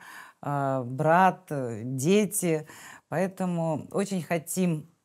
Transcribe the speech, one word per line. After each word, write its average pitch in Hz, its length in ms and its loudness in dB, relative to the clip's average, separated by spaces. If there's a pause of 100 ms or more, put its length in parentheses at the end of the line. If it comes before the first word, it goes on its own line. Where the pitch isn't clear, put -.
(420)
э, 139 420 -2
брат, 160 680 4
э, 120 340 -4
дети. 156 840 0 (420)
Поэтому 175 840 -2
очень 196 300 -2
хотим 170 680 -2 (160)